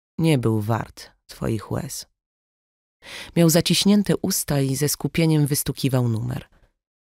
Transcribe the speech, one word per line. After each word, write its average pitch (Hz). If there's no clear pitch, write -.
"Nie 160
był 113
wart 107
twoich -
łez". -
Miał 170
zaciśnięte 180
usta -
i 135
ze 143
skupieniem 151
wystukiwał 131
numer. 123